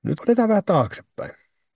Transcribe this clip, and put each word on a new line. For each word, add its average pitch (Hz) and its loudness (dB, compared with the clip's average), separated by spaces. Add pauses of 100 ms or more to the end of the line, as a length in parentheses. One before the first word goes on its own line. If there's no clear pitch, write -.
Nyt - -4
otetaan 233 2
vähän 208 2
taaksepäin. - -2 (440)